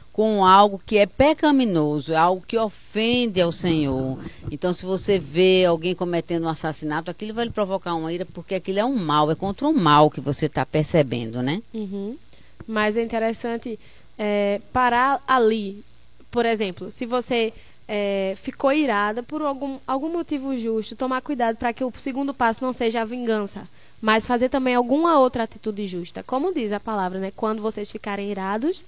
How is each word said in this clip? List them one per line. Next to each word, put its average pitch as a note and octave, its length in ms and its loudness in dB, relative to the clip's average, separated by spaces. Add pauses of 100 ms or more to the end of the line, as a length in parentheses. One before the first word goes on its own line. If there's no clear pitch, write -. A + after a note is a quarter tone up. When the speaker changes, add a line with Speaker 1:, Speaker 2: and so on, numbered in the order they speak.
(120)
Speaker 1:
com G#3+ 320 2
algo G3 400 8
que G#3 140 2
é G3+ 80 8
pecaminoso, A3 1080 2
é D#3 40 2
algo F3 300 4
que A3+ 120 -2
ofende A3 840 0
ao E3+ 100 4
Senhor. C3+ 680 0 (320)
Então, F3+ 240 -2
se - 100 -6
você F#3+ 340 0
vê F3+ 460 4
alguém E3+ 300 2
cometendo E3+ 500 -2
um E3 40 -2
assassinato, D#3 640 -4
aquilo G#3+ 220 -10
vai A#3 140 -4
lhe A3+ 40 -8
provocar F#3+ 440 -4
uma D#3+ 180 -4
ira, F3 140 -4
porque - 280 -8
aquilo F#3+ 240 -2
é G#3 60 2
um C#4 120 0
mal, D3+ 340 2
é D#3+ 40 0
contra G3 320 -4
o D#4 60 4
mal D3+ 380 6
que - 100 -6
você C#3+ 300 -2
tá C3+ 160 -2
percebendo, B2 760 0
né? D#3 200 -2 (100)
Speaker 2:
Uhum. G3+ 440 -8 (500)
Mas G#3+ 320 -2
é A3+ 40 0
interessante, A3+ 760 -4 (400)
é, G#3 420 0 (120)
parar B3+ 540 2
ali. A3 560 2 (480)
Por A#3 140 0
exemplo, G3+ 460 -2
se - 160 -8
você, A#3 460 0 (360)
é, G3 520 -2
ficou C4+ 320 -2
irada A3+ 500 0
por D4+ 200 -8
algum, C4+ 440 -6
algum C4+ 260 -4
motivo C#4 440 -4
justo, A3 380 -4
tomar B3+ 280 -4
cuidado A#3+ 340 -2
pra A#3+ 160 -2
que B3 100 -10
o B3 140 -2
segundo C4+ 380 -6
passo A3+ 300 0
não B3+ 80 -2
seja A#3 280 -2
a A3+ 40 -2
vingança, G#3+ 640 -4 (340)
mas A3 260 2
fazer B3 220 2
também B3+ 260 0
alguma C#4+ 440 4
outra B3+ 260 4
atitude G#3+ 420 -6
justa. F3+ 360 -8
Como C#4+ 320 -2
diz A3+ 180 -2
a G3+ 80 -4
palavra, F#3+ 400 -4
né? F#3+ 160 -6
"Quando A3 260 -2
vocês G#3+ 280 -6
ficarem G3+ 400 -6
irados, G#3 580 -4